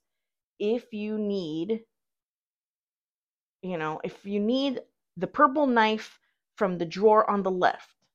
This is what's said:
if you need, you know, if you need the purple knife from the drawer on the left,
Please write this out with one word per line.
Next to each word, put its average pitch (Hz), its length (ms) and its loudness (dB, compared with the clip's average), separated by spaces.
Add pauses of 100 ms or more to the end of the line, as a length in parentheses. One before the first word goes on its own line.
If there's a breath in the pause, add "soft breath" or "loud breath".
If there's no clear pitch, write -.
(600)
if 226 340 -2
you 214 240 -6
need, 202 680 -4 (1800)
you 180 160 -8
know, 156 260 -6
if - 220 -12
you 202 140 -4
need 247 420 0 (360)
the 185 100 -4
purple 285 380 2
knife 220 540 0 (380)
from 185 200 0
the 170 80 -4
drawer 214 440 4
on 202 140 0
the 190 80 0
left, - 440 -2 (200)